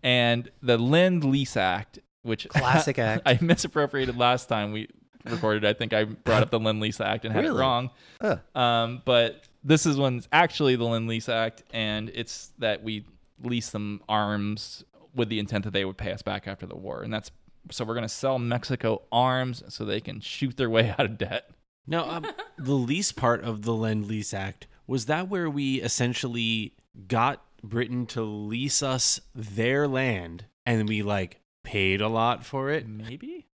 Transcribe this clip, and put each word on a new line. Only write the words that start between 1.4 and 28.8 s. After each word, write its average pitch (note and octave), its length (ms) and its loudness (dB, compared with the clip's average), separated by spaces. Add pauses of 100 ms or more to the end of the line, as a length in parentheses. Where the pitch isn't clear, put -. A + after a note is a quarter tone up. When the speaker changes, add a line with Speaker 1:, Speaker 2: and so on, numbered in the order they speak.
Speaker 1:
Act, F#2 420 0 (240)
which A2+ 260 -4
<laughs> - 0 -
Speaker 2:
Classic C#3 500 4
act. A2 260 0
Speaker 1:
I B2 160 6
misappropriated C#3+ 760 2
last B2 300 4
time G#2 240 -2
we A2 160 -8 (380)
recorded. A2 400 0
I G#2 80 6
think A2 200 -2
I A2 120 4
brought A2 380 2
up - 80 0
the A2+ 80 2
Lend-Lease G#2+ 420 0
Act G#2 240 -2
and A2 80 -2
had B3 100 2
Speaker 2:
Really? D#4 140 0
Speaker 1:
it - 40 0
wrong. B2+ 280 0 (320)
Speaker 2:
Huh. G#3 160 0 (180)
Speaker 1:
Um, A#2+ 480 2
but A#2 400 2 (200)
this D3+ 220 6
is D3 120 2
when C3+ 220 2
it's - 120 -14
actually D3+ 460 4
the A#2 80 0
Lend-Lease A2+ 420 -2
Act, A2+ 360 -2 (100)
and G#2+ 400 -4
it's - 460 -10
that G#2+ 220 0
we A2 240 -6 (380)
lease A#2+ 280 -4
them G#2 360 -6
arms G#2 800 -2 (300)
with A#2+ 120 2
the G#2+ 120 -2
intent G2+ 260 -2
that G#2 60 -6
they G2 120 0
would F#2+ 140 -6
pay G2 160 -6
us G#2 80 -8
back G2 260 -6
after G2 180 -10
the - 120 -12
war. G2 240 -10
And - 120 -8
that's, - 180 -8 (400)
so - 120 -6
we're A2+ 120 -4
gonna A2+ 120 -4
sell C3+ 320 -2
Mexico A#2+ 640 -2 (100)
arms B2+ 560 0
so - 160 -10
they G#2 160 -2
can - 220 -10
shoot - 340 -4
their B2+ 140 0
way A2+ 200 6
<laughs> - 80 -4
out - 40 2
of A2 160 0
debt. G#2 320 -4 (380)
Speaker 3:
Now, D#3 220 -2
um, E3 160 -8 (320)
the C3+ 180 -2
lease C#3 360 0
part A#2 320 2
of G#2+ 200 -6
the A#2 100 0
Lend-Lease A2 600 -2
Act, F#2+ 340 -8 (200)
was B2+ 200 -2
that E3 200 0
where F3+ 220 -2
we C3+ 320 0
essentially A#2 920 -2 (340)
got A#2+ 360 0 (200)
Britain A#2+ 440 -4
to - 140 -6
lease G#2+ 640 -2